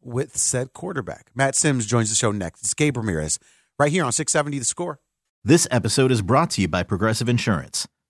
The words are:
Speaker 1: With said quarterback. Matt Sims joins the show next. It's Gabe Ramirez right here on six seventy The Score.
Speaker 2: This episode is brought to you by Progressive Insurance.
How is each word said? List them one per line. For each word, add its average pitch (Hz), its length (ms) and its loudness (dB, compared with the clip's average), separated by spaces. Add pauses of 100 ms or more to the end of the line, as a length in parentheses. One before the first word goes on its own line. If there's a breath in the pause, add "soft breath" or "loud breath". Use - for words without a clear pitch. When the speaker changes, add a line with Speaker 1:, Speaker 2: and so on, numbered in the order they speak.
Speaker 1:
With 127 300 -6
said - 360 -2
quarterback. - 600 -10
Matt 135 200 0
Sims 131 300 2
joins 113 240 2
the 110 60 -2
show 107 160 2
next. 95 300 -6
It's - 120 -4
Gabe 147 240 0
Ramirez 80 400 -2 (400 soft breath)
right 147 140 2
here 170 140 0
on 120 60 -2
six - 200 -4
seventy 147 260 -2
The 123 80 -6
Score. 175 340 -6 (440)
Speaker 2:
This 139 260 6
episode 127 420 2
is 113 100 2
brought 113 300 2
to 104 100 -2
you 92 60 2
by 87 160 0
Progressive 110 460 0
Insurance. 113 580 -2 (220)